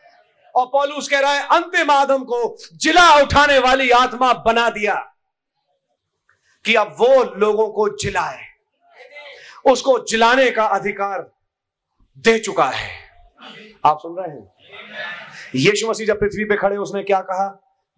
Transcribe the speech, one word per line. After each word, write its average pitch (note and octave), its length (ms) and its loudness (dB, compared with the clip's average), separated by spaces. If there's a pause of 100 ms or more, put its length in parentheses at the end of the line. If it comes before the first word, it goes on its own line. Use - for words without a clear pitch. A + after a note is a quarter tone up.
(560)
और B3 100 0
पौलुस C#4+ 440 -4
कह C#4+ 100 0
रहा C#4 120 0
है, C#4+ 200 -4
अंतिम E4+ 400 0
आदम C4+ 320 2
को A#3+ 340 -6 (160)
जिला D#4+ 480 4
उठाने C#4+ 380 4
वाली B3+ 300 0
आत्मा B3 440 2
बना A3+ 360 0
दिया F#3+ 400 -6 (1600)
कि A3+ 100 0
अब G#3 120 2
वो A#3 480 2
लोगों G#3 340 0
को G3+ 280 -4
जिलाए, F3 420 -6 (1300)
उसको C4 340 2
जिलाने A#3 520 2
का A3 140 0
अधिकार G3 640 -4 (840)
दे A3 220 2
चुका E3 260 -2
है। - 260 -6 (960)
आप D#3 140 2
सुन E3+ 200 -16
रहे E3 160 -10
हैं? G#2 180 -20 (1000)
यीशु G#3 340 0
मसीह G#3 180 -6
जब G#3 120 -2
पृथ्वी G#3 260 -4
पे G#3 120 -2
खड़े, G3+ 200 -2
उसने G3 260 -8
क्या G3 180 0
कहा? F#3+ 520 -8 (240)